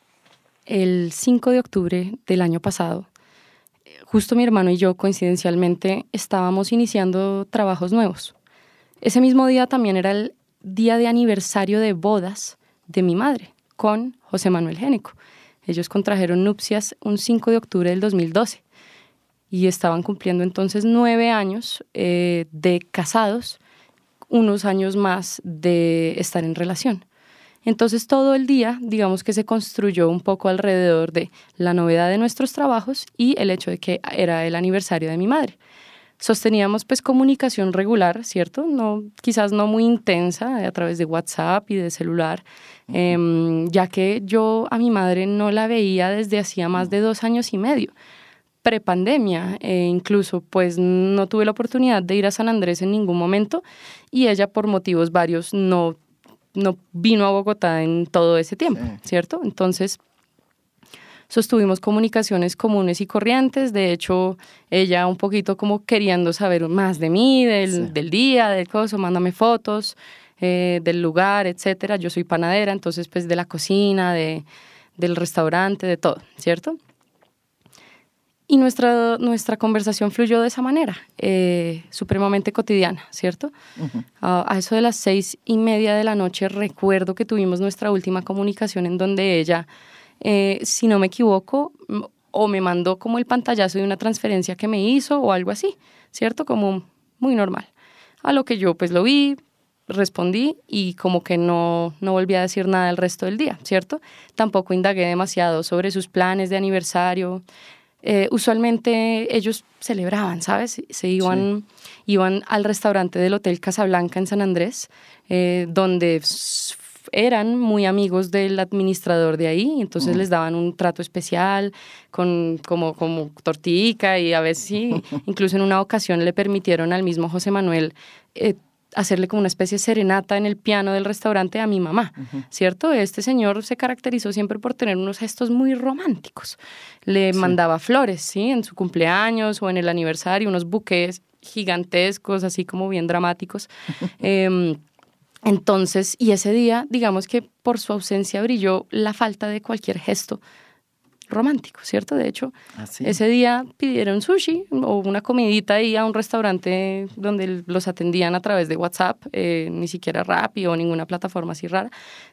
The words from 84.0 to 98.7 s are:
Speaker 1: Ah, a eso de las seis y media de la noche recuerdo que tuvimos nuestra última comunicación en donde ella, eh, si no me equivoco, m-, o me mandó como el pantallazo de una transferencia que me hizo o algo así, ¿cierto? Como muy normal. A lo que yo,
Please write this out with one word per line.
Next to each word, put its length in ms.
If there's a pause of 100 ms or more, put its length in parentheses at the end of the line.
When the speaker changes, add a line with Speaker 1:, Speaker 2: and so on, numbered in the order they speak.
Speaker 1:
Ah, 260
a 120
eso 160
de 80
las 140
seis 500
y 100
media 380
de 100
la 100
noche 360
recuerdo 640
que 100
tuvimos 360
nuestra 300
última 300
comunicación 640
en 140
donde 420
ella, 260 (540)
eh, 420
si 260
no 100
me 80
equivoco, 640 (160)
m-, 180 (260)
o 140
me 140
mandó 380
como 200
el 60
pantallazo 540
de 60
una 120
transferencia 600
que 120
me 140
hizo 400
o 100
algo 180
así, 260 (340)
¿cierto? 340
Como 400 (360)
muy 140
normal. 380 (500)
A 120
lo 100
que 140
yo, 160